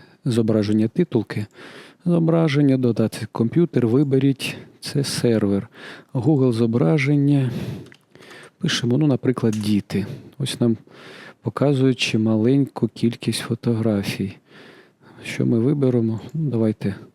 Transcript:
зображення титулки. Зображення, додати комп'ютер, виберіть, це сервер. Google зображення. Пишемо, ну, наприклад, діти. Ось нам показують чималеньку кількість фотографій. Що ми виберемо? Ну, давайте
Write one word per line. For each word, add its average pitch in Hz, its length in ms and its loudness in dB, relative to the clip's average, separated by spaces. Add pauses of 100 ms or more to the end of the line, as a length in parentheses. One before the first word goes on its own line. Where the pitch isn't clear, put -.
(260)
зображення 107 600 2
титулки. 110 580 -2 (600)
Зображення, 160 720 2
додати 113 540 0
комп'ютер, 120 560 0
виберіть, 135 720 0 (220)
це - 240 -4
сервер. 104 640 0 (460)
Google 131 380 2
зображення. 139 1000 2 (1120)
Пишемо, 123 360 0
ну, 151 100 2
наприклад, 123 460 0
діти. 104 520 -2 (320)
Ось - 220 -6
нам 117 180 2 (640)
показують 131 580 0
чималеньку 113 880 0
кількість - 540 -4
фотографій. 107 960 -2 (840)
Що - 220 -4
ми 120 140 2
виберемо? 123 600 0 (140)
Ну, 156 160 -2
давайте 110 460 0 (200)